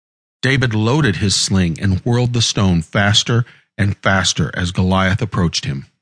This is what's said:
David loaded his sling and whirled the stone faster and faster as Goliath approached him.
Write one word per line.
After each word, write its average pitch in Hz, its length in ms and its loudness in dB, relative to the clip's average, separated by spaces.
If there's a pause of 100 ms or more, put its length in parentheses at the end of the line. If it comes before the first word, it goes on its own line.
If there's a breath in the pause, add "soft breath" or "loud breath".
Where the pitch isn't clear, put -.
(420)
David 123 320 0
loaded 110 440 2
his 95 180 0
sling 92 440 0
and 95 200 0
whirled 123 340 0
the 117 80 0
stone 95 400 2
faster 104 640 0 (320 loud breath)
and 101 200 0
faster 92 580 0
as 87 160 -4
Goliath 95 500 0
approached 92 440 -2
him. 69 200 -8 (160)